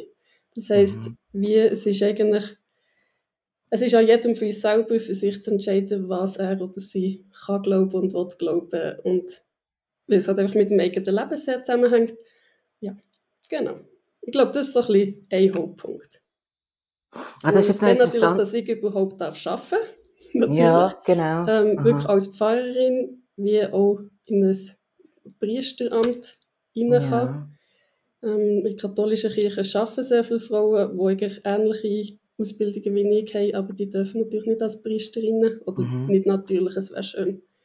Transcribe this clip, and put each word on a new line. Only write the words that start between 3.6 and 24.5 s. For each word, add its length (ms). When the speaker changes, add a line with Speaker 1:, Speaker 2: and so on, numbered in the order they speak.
Speaker 1:
es 120
ist 120
an 120
jedem 300
für 100
uns 160
selber, 380
für 140
sich 280
zu 100
entscheiden, 580
was 260
er 260
oder 200
sie 440
kann 180
glauben 320
und 180
will 140
glauben. 680
Und 380
weil 100
es 100
halt 120
einfach 160
mit 140
dem 100
eigenen 360
Leben 220
sehr 260
zusammenhängt. 500
Ja, 160
genau. 320
Ich 120
glaube, 180
das 160
ist 60
so 80
ein 60
bisschen 440
ein 220
Hauptpunkt. 680
Speaker 2:
Ah, 80
das 180
ist 120
Speaker 1:
Und 0
Speaker 2:
jetzt 0
noch 60
Speaker 1:
dann 100
natürlich, 180
Speaker 2:
interessant. 260
Speaker 1:
dass 120
ich 160
überhaupt 520
darf 260
arbeiten 220
darf. 120
<laughs> 240
Natürlich. 260
Speaker 2:
Ja, 460
genau. 420
Speaker 1:
Ähm, 300
Speaker 2:
Aha. 80
Speaker 1:
wirklich 200
als 220
Pfarrerin, 960
wie 280
auch 360
in 180
ein 160